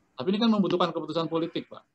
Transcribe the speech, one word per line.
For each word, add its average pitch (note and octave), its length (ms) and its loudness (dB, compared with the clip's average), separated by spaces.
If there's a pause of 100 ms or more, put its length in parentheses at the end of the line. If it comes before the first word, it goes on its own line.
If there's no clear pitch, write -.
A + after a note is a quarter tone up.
(200)
Tapi B2+ 120 -4
ini G#3 80 2
kan A#3 120 4
membutuhkan F3 400 2
keputusan D#3+ 400 -4
politik, E3 400 -4
Pak. - 120 -20 (120)